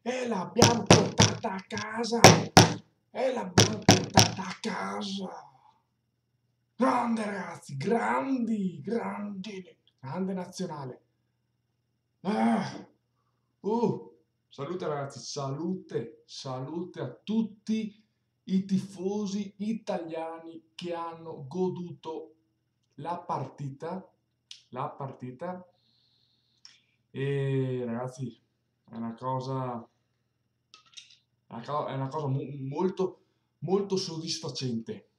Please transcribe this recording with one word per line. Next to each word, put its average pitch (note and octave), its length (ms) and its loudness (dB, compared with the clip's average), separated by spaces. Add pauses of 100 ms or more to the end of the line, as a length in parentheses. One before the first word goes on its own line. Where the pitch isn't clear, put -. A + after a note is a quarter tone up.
E B3+ 260 -4
l'abbiamo A3+ 580 4
portata - 680 6
a F#3+ 160 -6
casa! A3 500 -4 (920)
E B3+ 240 0
l'abbiamo G#3 500 4
portata - 640 6
a F#3+ 160 -10
casa! G3 880 -6 (1200)
Grande, A#3+ 480 2
ragazzi, G3 540 -8
grandi, A3+ 1040 0
grandi, G3+ 960 -6 (240)
grande F3+ 320 -4
nazionale. D#3+ 720 -8 (1200)
Ah, G#3+ 680 0 (720)
uh, G#3 580 0 (300)
salute, F3 380 -6
ragazzi, C#3+ 320 -4
salute, C#3+ 1040 -6
salute C#3+ 760 -8
a B2 80 -6
tutti - 920 -4 (420)
i F#3+ 200 2
tifosi F#3+ 960 -4
italiani E3 1160 -6
che F3 200 -6
hanno E3 520 -10
goduto F3+ 880 -6 (580)
la E3 240 -6
partita, D#3+ 920 -8 (600)
la C3+ 180 -6
partita C#3+ 800 -10 (1500)
E, C3+ 680 0
ragazzi, B2 520 -6 (540)
è A2 60 -14
una A#2 180 -6
cosa, B2+ 760 -4 (1600)
è - 60 -18
una A2+ 100 -12
co-, C#3+ 240 -4
è C3 80 -6
una C3+ 140 -4
cosa D3 180 -4
mo-, C3+ 160 0 (200)
molto, F3+ 580 0 (380)
molto F#3+ 380 2
soddisfacente. C3+ 1200 -6